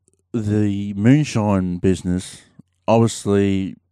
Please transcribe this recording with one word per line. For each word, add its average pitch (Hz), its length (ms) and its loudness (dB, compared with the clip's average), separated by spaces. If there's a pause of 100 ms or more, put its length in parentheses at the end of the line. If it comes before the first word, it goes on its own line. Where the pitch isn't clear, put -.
(320)
the 104 640 -2
moonshine 104 840 2
business, 90 640 -2 (460)
obviously 101 880 0 (160)